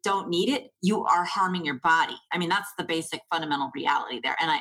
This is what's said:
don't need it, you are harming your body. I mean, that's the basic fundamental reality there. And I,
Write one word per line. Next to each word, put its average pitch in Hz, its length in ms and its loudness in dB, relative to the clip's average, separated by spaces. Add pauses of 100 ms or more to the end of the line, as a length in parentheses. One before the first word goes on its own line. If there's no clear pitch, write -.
don't 196 280 0
need 180 180 2
it, - 240 -2 (100)
you 202 220 2
are 175 200 4
harming 180 400 0
your 143 140 -4
body. 165 380 4 (160)
I 170 60 -2
mean, 175 100 -2
that's 202 280 0
the 175 80 -6
basic 165 380 -4 (100)
fundamental 147 400 -2
reality 135 480 -2
there. 135 200 -2
And 160 100 0
I, 156 100 2